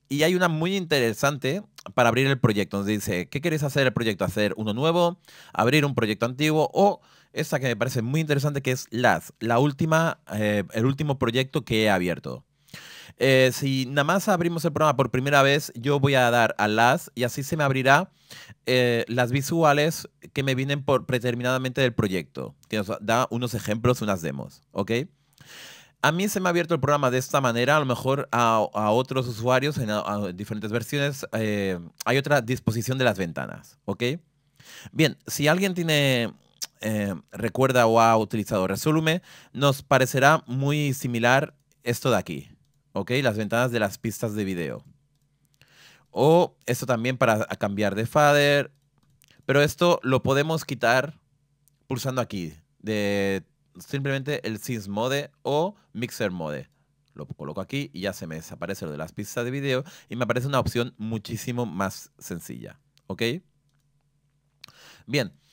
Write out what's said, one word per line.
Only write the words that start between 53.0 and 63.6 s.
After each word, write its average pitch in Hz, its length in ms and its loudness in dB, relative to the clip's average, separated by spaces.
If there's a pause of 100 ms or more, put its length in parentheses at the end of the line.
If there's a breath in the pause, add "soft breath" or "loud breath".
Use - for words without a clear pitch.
simplemente 139 720 -6
el 110 100 -6
Synth 110 300 -8
Mode 127 420 -4 (140)
o 156 320 -2 (180 soft breath)
Mixer 110 380 -4
Mode. 78 400 -8 (420)
Lo 73 140 -14
coloco 80 340 -10
aquí 139 320 -8
y 90 80 -12
ya 95 120 -2
se - 120 -12
me 80 80 -10
desaparece 87 520 -10
lo 78 60 -8
de 73 60 -10
las 78 140 -10
pistas 120 340 -8
de 123 60 -6
video 135 320 -2 (260 loud breath)
y 117 60 -10
me 123 80 -2
aparece 120 240 -2
una 135 120 2
opción 120 380 -2
muchísimo 113 720 -6
más 92 500 -6
sencilla, 60 640 -12 (260)
¿ok? 95 160 -8 (1800 loud breath)